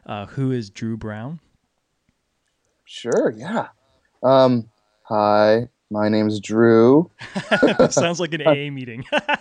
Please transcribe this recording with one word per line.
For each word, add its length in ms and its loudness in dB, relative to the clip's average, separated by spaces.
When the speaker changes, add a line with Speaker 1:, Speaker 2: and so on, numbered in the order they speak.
Speaker 1:
uh, 220 -10
who 240 -4
is 180 -6
Drew 260 -8
Brown? 440 -12
Speaker 2:
Sure, 500 -4
yeah. 320 -8
Um, 460 4
hi, 680 2
my 180 -2
name 180 0
is 120 -4
Drew. 680 4
Speaker 1:
<laughs> 400 2
Sounds 300 -2
like 140 -4
an 80 -8
Speaker 2:
<laughs> 60 -10
Speaker 1:
A 200 0
A 40 -10
meeting. 380 -12
<laughs> 60 -4